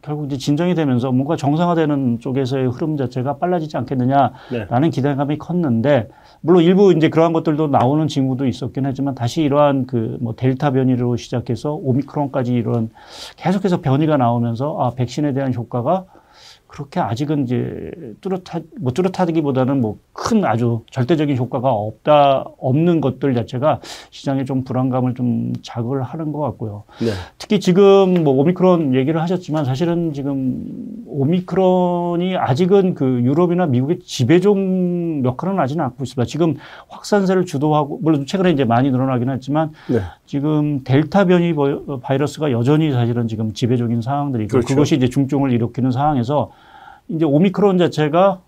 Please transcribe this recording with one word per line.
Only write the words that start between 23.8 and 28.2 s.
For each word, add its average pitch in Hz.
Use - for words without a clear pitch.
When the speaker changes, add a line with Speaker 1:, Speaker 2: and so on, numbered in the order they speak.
Speaker 1:
시장에 135
좀 131
불안감을 127
좀 120
자극을 123
하는 156
것 147
같고요. 107
Speaker 2:
네. 117
Speaker 1:
특히 208
지금 190